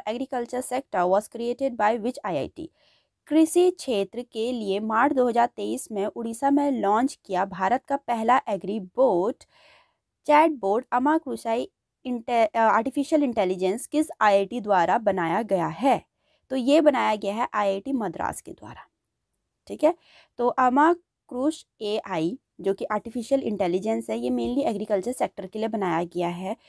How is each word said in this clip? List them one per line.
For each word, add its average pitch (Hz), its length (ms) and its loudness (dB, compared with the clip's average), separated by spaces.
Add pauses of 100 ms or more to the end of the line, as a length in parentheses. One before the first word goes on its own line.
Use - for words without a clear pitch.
agriculture 247 520 -6
sector 233 460 -2
was 190 280 2
created 240 420 -4
by 214 220 2
which 220 260 -4
आईआईटी? 156 440 -6 (580)
कृषि 320 440 4
क्षेत्र 220 500 -4
के 233 300 -4
लिए 208 280 -2
मार्च 220 340 2
दो 247 140 2
हज़ार 233 300 2
तेईस 214 340 -6
में 202 140 -2
उड़ीसा 233 440 -2
में 285 220 4
लॉन्च 220 540 2
किया 190 200 0
भारत 190 400 -2
का 277 120 -2
पहला 233 500 2
एग्री 202 320 -4
बोट 190 640 0 (840)
चैटबॉट 214 640 2
अमाक्रुशाई 254 760 -2 (380)
inte-, 233 500 0
अ, 226 40 0
आर्टिफिशियल 240 640 2
इंटेलिजेंस 190 640 -2
किस 302 200 0 (140)
आईआईटी 202 400 2
द्वारा 190 360 2
बनाया 190 440 0
गया 190 260 0
है? 190 340 0 (500)
तो 262 40 -4
ये 277 260 4
बनाया 233 340 2
गया 202 200 -6
है 233 180 -2
आईआईटी 202 380 -2
मद्रास 214 500 -4
के - 100 -18
द्वारा, - 300 -18 (840)
ठीक 214 160 -8
है। 330 100 4 (460)
तो 240 80 2
अमाक्रुश 269 1200 2 (160)
एआई 202 560 -2 (240)
जो 196 120 0
कि - 120 -6
आर्टिफिशियल 233 560 -2
इंटेलिजेंस 214 680 -2
है, 226 80 -2
ये 240 120 -4
mainly 247 360 0
एग्रीकल्चर 214 460 -2
सेक्टर 190 360 -6
के 214 120 -10
लिए 220 80 -2
बनाया 185 360 -2
गया 175 260 -4
है। 190 260 -8 (140)